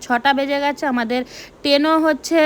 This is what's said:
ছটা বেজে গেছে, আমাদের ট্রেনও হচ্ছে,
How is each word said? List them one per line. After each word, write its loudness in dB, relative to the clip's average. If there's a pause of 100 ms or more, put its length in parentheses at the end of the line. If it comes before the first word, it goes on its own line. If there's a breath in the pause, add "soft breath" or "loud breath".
ছটা 0
বেজে -2
গেছে, -2
আমাদের -2 (380 loud breath)
ট্রেনও 2
হচ্ছে, 0